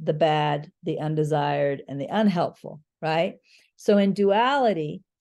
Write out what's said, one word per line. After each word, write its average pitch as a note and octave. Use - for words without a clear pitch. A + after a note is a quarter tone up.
the D#3
bad, D3+
the E3
undesired, D3
and C#3
the C3+
unhelpful, F3
right? E3
So G3+
in G3
duality, G3+